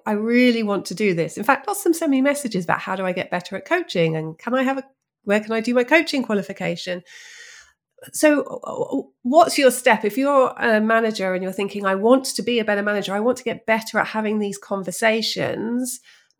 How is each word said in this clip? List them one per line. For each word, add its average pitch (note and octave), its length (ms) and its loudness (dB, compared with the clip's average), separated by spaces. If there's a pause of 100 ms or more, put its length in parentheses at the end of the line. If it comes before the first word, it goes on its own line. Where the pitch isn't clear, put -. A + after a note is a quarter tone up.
"I A3 60 -2
really A#3 500 4
want G3+ 240 -2
to F3+ 100 -8
do G3 200 2
this." D#3+ 200 -2
In G3+ 80 -6
fact, - 240 0
lots G4 120 -4
of - 60 -4
them E4+ 80 4
send D#4+ 180 0
me C4 100 2
messages C#4 420 0
about, E3 160 -2
"How F#3+ 160 -6
do F#3+ 120 -4
I F3+ 40 -2
get F3+ 200 -6
better F3+ 240 -6
at F#3+ 100 -10
coaching? F#3+ 500 0
And D#3+ 220 -6
can - 160 -8
I C4 80 2
have C4+ 160 0
a, C4 60 -8 (400)
where G#3 160 2
can G#3+ 120 -8
I A3+ 100 -2
do A#3+ 120 -2
my B3 100 4
coaching D4+ 380 2
qualification?" F3+ 800 -4 (1120)
So, D4 280 4 (220)
uh, - 440 -6 (140)
what's D4 380 4
your C4+ 100 8
step? A#3+ 340 2
If G#3 140 -2
you're C4+ 400 2
a A3 240 2
manager A3 540 0
and F#3 80 -4
you're F#3+ 80 -6
thinking, G3+ 340 -6
"I F#3+ 80 0
want A#3+ 320 4
to - 160 -6
be A#3+ 160 0
a G#3+ 80 0
better G3+ 160 0
manager, G#3 320 -2
I G3+ 60 0
want B3 180 0
to - 60 -16
get - 240 -8
better A3 320 0
at G3 80 2
having G#3+ 320 -2
these G3+ 180 -4
conversations, G#3+ 1400 -4 (400)